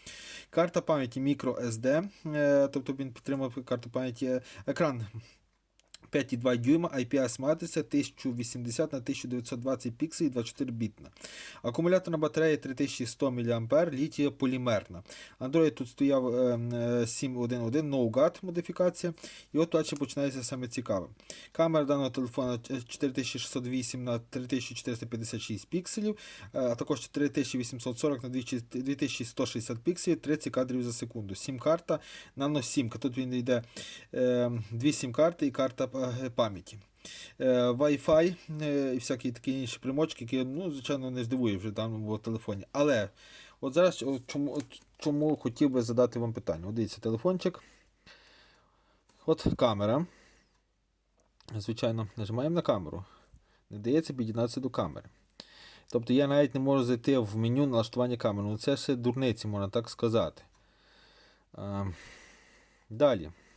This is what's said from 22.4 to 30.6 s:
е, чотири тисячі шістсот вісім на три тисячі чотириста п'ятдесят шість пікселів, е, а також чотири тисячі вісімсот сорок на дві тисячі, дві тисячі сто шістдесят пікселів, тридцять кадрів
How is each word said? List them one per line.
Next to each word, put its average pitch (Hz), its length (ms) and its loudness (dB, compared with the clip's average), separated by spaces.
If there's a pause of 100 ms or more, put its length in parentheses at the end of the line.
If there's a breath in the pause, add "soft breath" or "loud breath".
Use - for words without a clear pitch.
е, 131 180 -4
чотири 139 240 -2
тисячі 127 260 -4
шістсот 127 280 -6
вісім 127 380 -2
на 120 140 -2
три 123 280 -8
тисячі 123 280 -2
чотириста 117 320 -6
п'ятдесят 117 340 -6
шість - 280 -8
пікселів, 208 500 -2 (360 loud breath)
е, - 60 0
а 120 140 2
також 139 260 -2
чотири 143 280 0
тисячі 135 300 -2
вісімсот 123 400 -4
сорок 143 240 0
на 127 60 -8
дві 127 140 -2
тисячі, 123 380 -6
дві 135 140 -2
тисячі 139 300 -2
сто 123 220 -2
шістдесят 117 380 -6
пікселів, 175 360 0
тридцять 143 320 -2
кадрів 127 300 0